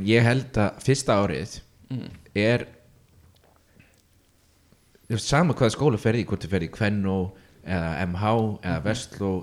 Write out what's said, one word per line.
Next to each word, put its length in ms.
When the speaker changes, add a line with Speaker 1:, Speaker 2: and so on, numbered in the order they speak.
Speaker 1:
ég 160
held 320
að 320
fyrsta 320
árið 380
Speaker 2:
Mm. 200
Speaker 1:
er, 300
þú 80
veist, 120
sama 280
hvaða 160
skóla 280
ferði 220
í, 60
hvort 160
þú 60
ferði 180
í 60
Kvennó 400
eða 260
M 100
H 180
eða 180
Speaker 2:
Mhm. 60
Speaker 1:
Vestló 460